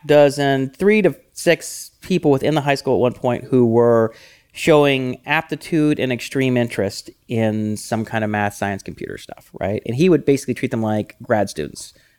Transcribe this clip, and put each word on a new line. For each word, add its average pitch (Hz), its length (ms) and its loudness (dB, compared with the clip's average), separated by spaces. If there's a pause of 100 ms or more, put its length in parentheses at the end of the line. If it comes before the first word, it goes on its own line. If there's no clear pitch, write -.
dozen, 139 640 4
three 208 320 2
to 160 140 2 (160)
six - 580 -2 (100)
people 170 300 0
within 135 240 2
the 151 60 0
high 139 160 0
school 135 180 -2
at 92 60 2
one 120 120 2
point 123 300 -4
who 123 240 2
were 117 480 4 (380)
showing 139 760 2
aptitude 151 720 -2
and 127 140 -2
extreme 131 440 -2
interest 117 540 -4 (160)
in 107 500 -2
some 113 280 -6
kind 110 180 -6
of 107 80 -4
math, 104 240 -2
science, 101 300 -6
computer - 340 -12
stuff, - 400 -20
right? 101 260 -4
And 117 120 -6
he 175 120 2
would 165 160 2
basically 131 300 0
treat 123 160 -6
them 113 120 -4
like 107 400 -4
grad 107 280 0
students - 420 -12 (260)